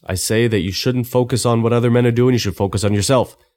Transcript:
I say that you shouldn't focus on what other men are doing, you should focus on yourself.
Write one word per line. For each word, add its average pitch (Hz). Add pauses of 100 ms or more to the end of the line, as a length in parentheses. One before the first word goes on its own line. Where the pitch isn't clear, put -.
I 92
say 113
that 107
you 92
shouldn't 123
focus 127
on 117
what 113
other 120
men 123
are 120
doing, 123
you 117
should 101
focus 98
on 101
yourself. 110 (200)